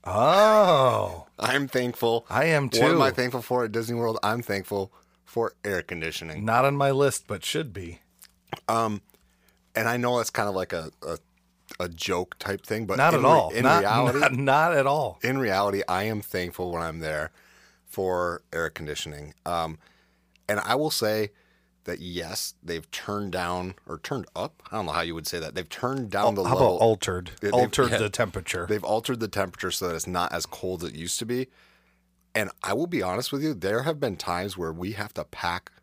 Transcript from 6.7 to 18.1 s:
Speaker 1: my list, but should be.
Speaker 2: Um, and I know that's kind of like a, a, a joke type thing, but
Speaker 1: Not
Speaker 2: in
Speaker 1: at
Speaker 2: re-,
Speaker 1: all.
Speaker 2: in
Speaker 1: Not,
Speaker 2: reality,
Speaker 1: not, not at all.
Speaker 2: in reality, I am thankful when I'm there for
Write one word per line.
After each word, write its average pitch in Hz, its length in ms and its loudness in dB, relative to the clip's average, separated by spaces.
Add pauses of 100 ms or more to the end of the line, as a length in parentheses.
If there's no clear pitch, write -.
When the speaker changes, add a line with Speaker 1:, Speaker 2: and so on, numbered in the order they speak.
Speaker 1:
my 139 160 2
list, 135 340 2
but 101 200 -8
should 151 260 -4
be. 85 280 -12 (680)
Speaker 2:
Um, 110 340 4 (760)
and 113 120 2
I 117 80 2
know 123 220 2
that's 117 120 0
kind 104 200 0
of 95 60 -2
like 92 180 -2
a, 80 180 -6 (160)
a, 80 100 -6 (600)
a 90 80 -4
joke 90 520 -4
type 98 260 -6
thing, 110 200 -4
but 95 120 -2
Speaker 1:
Not 156 160 4
Speaker 2:
in 139 80 2
Speaker 1:
at - 20 2
Speaker 2:
re-, 131 80 6
Speaker 1:
all. 117 200 6
Speaker 2:
in 117 120 0
Speaker 1:
Not, 156 160 6
Speaker 2:
reality, 123 400 2
Speaker 1:
not, 147 160 4
not 143 380 4
at 139 140 4
all. 139 360 0
Speaker 2:
in 131 140 0
reality, 101 500 2
I 92 160 0
am 107 160 -2
thankful 90 540 -6
when 82 80 -4
I'm 82 180 -6
there 78 320 -4 (540)
for 90 560 -2 (100)